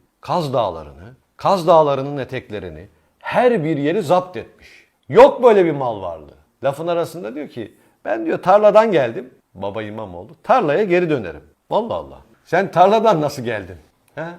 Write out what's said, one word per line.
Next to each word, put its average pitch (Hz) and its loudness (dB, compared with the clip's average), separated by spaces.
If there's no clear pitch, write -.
Kaz 151 -4
Dağları'nı, 87 -6
Kaz 170 -2
Dağları'nın 143 2
eteklerini, 101 -10
her 226 0
bir 156 -2
yeri 160 -2
zapt 180 -2
etmiş. - -18
Yok 233 8
böyle 214 6
bir 160 2
mal 123 -6
varlığı. 80 -12
Lafın 143 -4
arasında 156 -6
diyor 143 -12
ki, - -14
"Ben," - -6
diyor, 208 -4
"tarladan 208 4
geldim." 127 -2
Baba 98 -8
İmamoğlu, 104 -12
"Tarlaya 202 2
geri 175 0
dönerim." 90 -6
Vallahi 202 -4
Allah. 69 -12
Sen 185 -2
tarladan 196 4
nasıl 139 -6
geldin? 101 -8
He? 156 -12